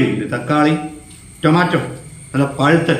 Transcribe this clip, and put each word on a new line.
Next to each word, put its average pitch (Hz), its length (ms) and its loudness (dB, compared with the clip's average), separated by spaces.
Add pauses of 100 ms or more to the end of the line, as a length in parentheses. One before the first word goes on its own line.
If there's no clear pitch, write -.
ഇല്ലേ, 107 280 -2
തക്കാളി, 151 400 0 (680)
ടൊമാറ്റോ, 170 380 2 (500)
നല്ല 139 140 0 (140)
പഴുത്ത 160 300 2 (120)